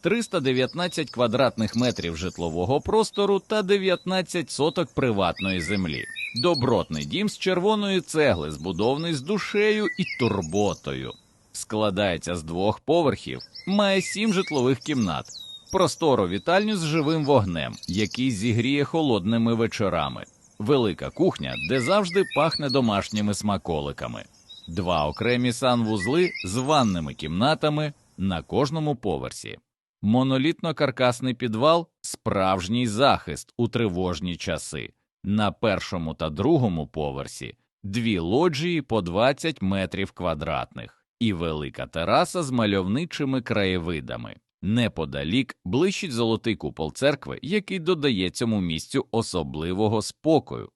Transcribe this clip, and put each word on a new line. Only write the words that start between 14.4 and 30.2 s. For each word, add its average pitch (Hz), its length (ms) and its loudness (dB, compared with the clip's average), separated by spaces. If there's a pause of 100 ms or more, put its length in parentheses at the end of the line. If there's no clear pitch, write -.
кімнат, 101 460 -2 (480)
простору 147 560 4
вітальню 190 480 0
з 165 80 -2
живим 156 400 2
вогнем, 90 500 2 (140)
який 107 420 0
зігріє 120 540 2
холодними 117 720 2
вечорами. 87 680 -2 (340)
Велика 104 520 0
кухня, 71 440 0 (140)
де 131 120 2
завжди 185 440 2 (120)
пахне 147 340 0
домашніми 104 640 2
смаколиками. 73 920 -4 (440)
Два 85 380 0
окремі 120 460 0
санвузли 120 800 2 (160)
з 92 100 -2
ванними 113 580 2
кімнатами 147 800 0 (240)
на 90 260 -2
кожному 147 540 0
поверсі. 64 640 -6 (440)
Монолітно-каркасний 131 1300 2